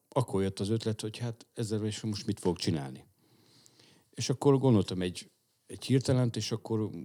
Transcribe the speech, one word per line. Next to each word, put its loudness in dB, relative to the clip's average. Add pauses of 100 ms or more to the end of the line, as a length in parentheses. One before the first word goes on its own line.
akkor 0
jött 0
az -2
ötlet, -2
hogy -8
hát -8
ezzel -2
is -4
most -4
mit -2
fogok 0
csinálni. -4 (1080)
És -4
akkor 6
gondoltam 4
egy, -4 (360)
egy -14
hirtelent, 2
és -4
akkor -2 (160)